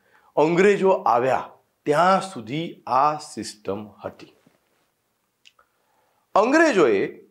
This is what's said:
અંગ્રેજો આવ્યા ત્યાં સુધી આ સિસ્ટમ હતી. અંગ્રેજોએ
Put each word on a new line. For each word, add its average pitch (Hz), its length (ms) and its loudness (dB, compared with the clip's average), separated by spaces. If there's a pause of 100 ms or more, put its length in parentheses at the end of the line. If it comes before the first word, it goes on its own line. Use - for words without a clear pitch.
(360)
અંગ્રેજો 175 540 2
આવ્યા 120 580 0 (340)
ત્યાં 175 380 2
સુધી 131 640 -12
આ 143 320 0
સિસ્ટમ - 720 -12
હતી. - 440 -18 (2000)
અંગ્રેજોએ 196 840 2 (100)